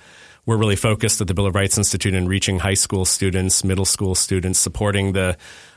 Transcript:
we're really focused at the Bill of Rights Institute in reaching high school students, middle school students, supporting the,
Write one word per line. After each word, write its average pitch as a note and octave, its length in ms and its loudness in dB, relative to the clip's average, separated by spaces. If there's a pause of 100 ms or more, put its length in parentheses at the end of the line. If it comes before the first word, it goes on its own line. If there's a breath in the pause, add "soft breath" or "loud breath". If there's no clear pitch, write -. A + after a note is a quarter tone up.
(440 loud breath)
we're A2+ 120 2
really G#2+ 200 2
focused G#2+ 440 0
at G2 80 -2
the F#2+ 60 -2
Bill G2+ 120 2
of F#2 80 0
Rights G2 240 2
Institute G2 360 0
in F#2 120 0
reaching F#2+ 340 0
high G2 140 0
school F#2+ 300 0
students, F#2 580 0
middle F#2+ 220 0
school F#2 320 -2
students, F#2 420 0
supporting G2 540 0
the, F#2 240 0 (400 loud breath)